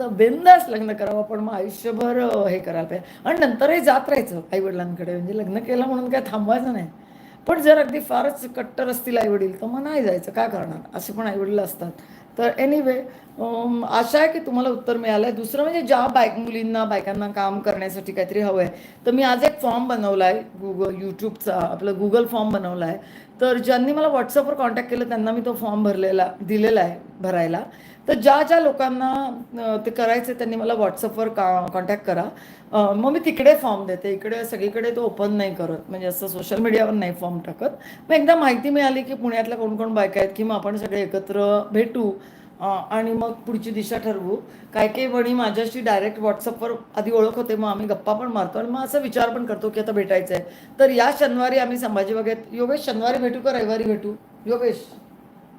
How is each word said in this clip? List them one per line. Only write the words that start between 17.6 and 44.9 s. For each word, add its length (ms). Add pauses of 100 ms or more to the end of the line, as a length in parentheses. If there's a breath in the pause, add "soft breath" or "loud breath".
करण्यासाठी 520
काहीतरी 280
हवं 220
आहे, 80 (360 loud breath)
तर 40
मी 120
आज 220
एक 180
फॉर्म 260
बनवला 360
आहे 440
Google, 340
YouTube-चा, 520
आपला 360
Google 360
फॉर्म 260
बनवला 340
आहे. 120 (420 loud breath)
तर 160
ज्यांनी 360
मला 160
WhatsApp-वर 460
कॉन्टॅक्ट 360
केलं 180
त्यांना 220
मी 100
तो 120
फॉर्म 320
भरलेला, 560
दिलेला 400
आहे 200 (200)
भरायला. 400 (480 loud breath)
तर 60
ज्या 280
ज्या 180
लोकांना, 800 (240)
अ, 140 (100)
ते 40
करायचं 320
आहे 160
त्यांनी 180
मला 180
WhatsApp-वर 540
का-, 440
कॉन्टॅक्ट 320
करा. 200 (480 loud breath)
अ, 200
मग 200
मी 60
तिकडे 360
फॉर्म 320
देते, 260
इकडे 320
सगळीकडे 520
तो 60
ओपन 300
नाही 220
करत, 240 (100)
म्हणजे 180
असं 200
सोशल 300
मीडियावर 340
नाही 220
फॉर्म 260
टाकत. 380 (320 loud breath)
मग 60
एकदा 220
माहिती 340
मिळाली 320
की 120
पुण्यातल्या 440
कोण 180
कोण 180
बायका 260
आहेत 160
की 60
मग 120
आपण 220
सगळे 260
एकत्र 720
भेटू, 400 (480 loud breath)
अ, 40
आणि 480
मग 200
पुढची 380
दिशा 280
ठरवू. 380 (380 loud breath)
काही 140
काही 180